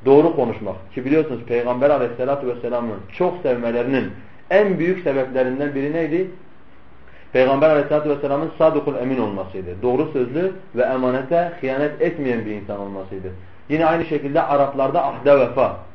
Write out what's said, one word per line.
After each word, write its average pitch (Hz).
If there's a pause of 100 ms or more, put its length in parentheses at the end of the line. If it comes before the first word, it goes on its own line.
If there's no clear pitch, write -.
Doğru 151
konuşmak. 107 (200)
Ki 120
biliyorsunuz 135
Peygamber 120
aleyhissalatü 131
vesselam'ı 120 (240)
çok 180 (100)
sevmelerinin 120 (380)
en 190
büyük 180
sebeplerinden 135
biri 143
neydi? 165 (1040)
Peygamber 135
aleyhissalatü 151
vesselam'ın 143
sadukul 147
emin 127
olmasıydı. 95 (120)
Doğru 127
sözlü 143 (240)
ve 117
emanete 131
hıyanet 143
etmeyen 123
bir 107
insan 101
olmasıydı. 98 (420)
Yine 160
aynı 165
şekilde 147
Araplarda 139
ahde 139
vefa. 120 (180)